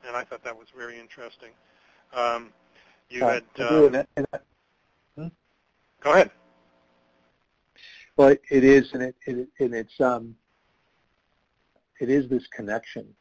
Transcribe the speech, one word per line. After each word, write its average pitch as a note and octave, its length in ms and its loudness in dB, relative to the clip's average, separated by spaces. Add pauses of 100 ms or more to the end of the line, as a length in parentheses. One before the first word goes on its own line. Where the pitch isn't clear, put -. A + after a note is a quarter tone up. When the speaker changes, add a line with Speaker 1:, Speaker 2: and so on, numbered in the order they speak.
Speaker 1:
And A#2+ 80 -12
I B2+ 80 -8
thought A#2+ 220 -18
that A#2 120 -14
was A2+ 180 -20
very A#2+ 220 -16
interesting. A#2 520 -20 (640)
Um, A#2 360 -4 (600)
you B2 160 -4
Speaker 2:
Uh, A#2+ 80 2
Speaker 1:
had, A#2 100 -6 (140)
Speaker 2:
I B2 120 -4
do, D#3 80 2
Speaker 1:
um, D3 80 6
Speaker 2:
and C3 120 2
I, - 80 -4 (100)
and C#3 180 -6
I, - 60 -12 (760)
hmm? D#3 120 -14 (760)
Speaker 1:
Go D3 120 0
ahead. F3+ 180 4 (1800)
Speaker 2:
Well, C#3 140 8
it C#3 340 2
is, C3+ 300 6
and B2+ 100 -6
it, B2+ 120 -10 (100)
it, B2+ 220 -8 (120)
and B2 140 -2
it's, A2+ 280 -12
um, A#2 340 -4 (1700)
it B2 80 -6
is C3+ 180 2
this B2 200 -4
connection. - 580 -12 (160)